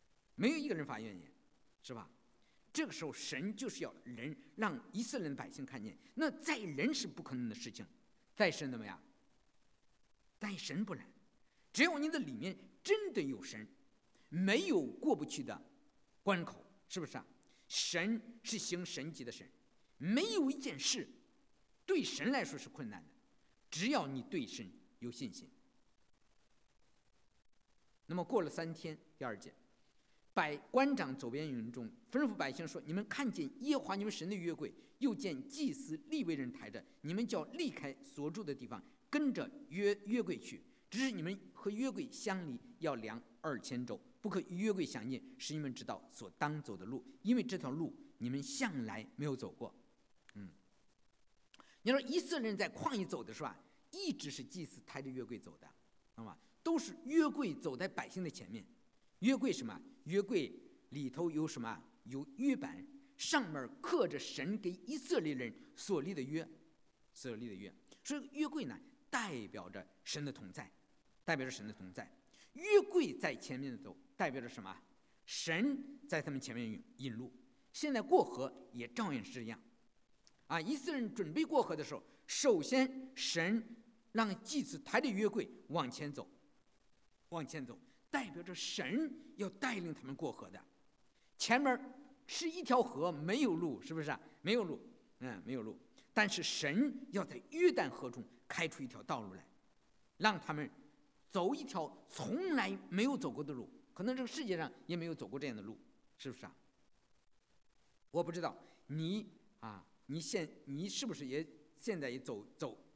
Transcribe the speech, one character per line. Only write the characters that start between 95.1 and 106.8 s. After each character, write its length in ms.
嗯， 260
没 80
有 100
路。 140
但 120
是 160
神 680
要 140
在 120
约 200
旦 200
河 180
中 160
开 180
出 160
一 40
条 160
道 180
路 140
来， 100
让 220
他 120
们 180
走 260
一 100
条 440
从 460
来 240
没 140
有 160
走 120
过 120
的 100
路， 160
可 120
能 120
这 60
个 40
世 200
界 100
上 160
也 100
没 100
有 80
走 120
过 120
这 100
样 60
的 60
路， 160
是 140
不 80
是 80
啊？ 100